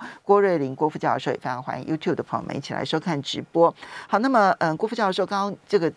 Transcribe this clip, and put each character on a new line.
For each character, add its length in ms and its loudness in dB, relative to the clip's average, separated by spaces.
郭 180 6
瑞 160 4
麟 160 -2
郭 160 0
副 80 -6
教 220 0
授， 100 -4
也 80 -2
非 60 -14
常 180 -6
欢 180 -8
迎 60 -12
YouTube 300 -2
的 80 -2
朋 160 -6
友 80 -10
们 80 -8
一 40 -6
起 140 -8
来 120 -4
收 120 -2
看 240 -2
直 200 -8
播。 280 4
好， 120 2
那 100 2
么， 300 4
嗯， 180 2
郭 100 -2
副 80 -8
教 160 0
授， 140 0
刚 180 -4
刚 240 -6
这 100 4
个 200 2